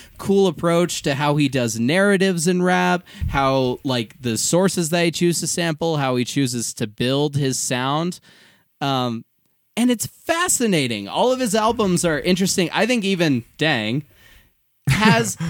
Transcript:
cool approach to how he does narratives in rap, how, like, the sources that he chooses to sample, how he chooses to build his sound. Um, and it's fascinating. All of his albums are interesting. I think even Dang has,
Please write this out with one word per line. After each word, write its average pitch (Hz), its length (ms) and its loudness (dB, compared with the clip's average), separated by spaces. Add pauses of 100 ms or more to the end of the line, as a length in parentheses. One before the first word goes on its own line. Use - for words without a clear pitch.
(200)
cool 196 280 2
approach 170 540 0
to 143 140 -2
how 147 200 2
he 147 140 2
does 120 300 -2
narratives 180 680 2
in 180 140 2
rap, 180 420 2 (260)
how, 135 540 0
like, 123 380 -4
the 117 160 -2
sources 175 540 0
that 175 120 2
he 170 80 0
chooses 170 300 0
to 175 60 -6
sample, 165 500 -2
how 131 180 0
he 123 80 0
chooses 123 520 -2
to 123 100 -4
build 135 500 -2
his 135 220 -2
sound. 139 640 -4 (640)
Um, 123 440 -2 (520)
and 240 120 2
it's 240 180 -2
fascinating. 143 1000 -2
All 170 240 0
of 262 80 0
his 226 160 0
albums 214 480 2
are 160 160 0
interesting. 180 540 0
I 180 120 0
think 233 200 0
even 165 400 0 (120)
Dang 131 460 0 (840)
has, 220 480 2 (120)